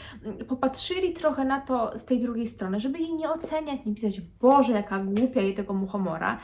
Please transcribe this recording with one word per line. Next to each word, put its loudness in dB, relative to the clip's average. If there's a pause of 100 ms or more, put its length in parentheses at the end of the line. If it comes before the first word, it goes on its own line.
(240)
mm, -10
popatrzyli -2
trochę 0
na 0
to -2
z -12
tej 2
drugiej -2
strony, -4
żeby -2
jej -2
nie -2
oceniać, -4
nie 0
pisać: -2
„Boże, 6
jaka 0
głupia, 2
jej 2
tego -4
muchomora”, -2